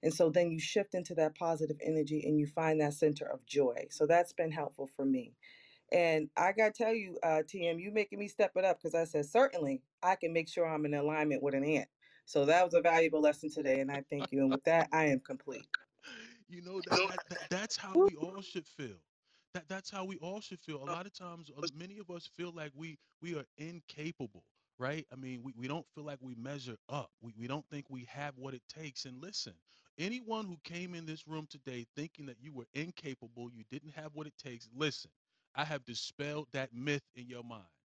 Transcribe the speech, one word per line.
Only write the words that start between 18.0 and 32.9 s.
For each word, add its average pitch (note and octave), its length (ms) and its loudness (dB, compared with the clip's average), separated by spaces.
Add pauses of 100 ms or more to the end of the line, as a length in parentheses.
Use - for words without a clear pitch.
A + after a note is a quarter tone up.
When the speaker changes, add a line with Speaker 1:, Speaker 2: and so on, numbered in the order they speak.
Speaker 2:
all F#3 260 -8
should F3+ 260 -8
feel. A2 360 -12 (500)
That, E3 140 -10
that's F#3+ 240 -10
how G3 140 -6
we F#3+ 120 -8
all F#3 240 -8
should - 180 -14
feel. D3 240 -10
A - 20 -10
lot E3+ 200 -6
of G3+ 80 -16
times, E3+ 380 -14
uh, D3 220 -6
many F#3 260 -14
of F3+ 120 -18
us E3+ 160 -12
feel F3 240 -10
like D#3 240 -12
we, D#3 240 -12 (220)
we E3+ 140 -6
are C3+ 100 -6 (120)
incapable, D3+ 880 -10 (340)
right? C#3+ 320 -6
I B2+ 40 -16
mean, B2+ 280 -10
we, C3 120 -12
we B2 120 -8
don't D#3 260 -4
feel D3 100 -14
like C#3+ 180 -10
we B2+ 140 -12
measure B2 420 -10 (120)
up. B2+ 220 -6 (100)
We, A2+ 160 -16
we A#2 100 -10
don't C#3+ 220 -6
think C#3+ 200 -12
we B2+ 160 -12
have C#3+ 320 -10
what C3 180 -10
it B2 120 -18
takes. D3+ 380 -12
And C3 160 -14
listen, E3+ 320 -10 (440)
anyone A3 480 -6
who F3 180 -10
came F3 320 -10
in E3 100 -10
this D#3 220 -10
room D3+ 200 -8
today B2+ 380 -12 (100)
thinking D3 320 -10
that A#2 120 -16
you C#3+ 140 -18
were B2 200 -12
incapable, B2 800 -10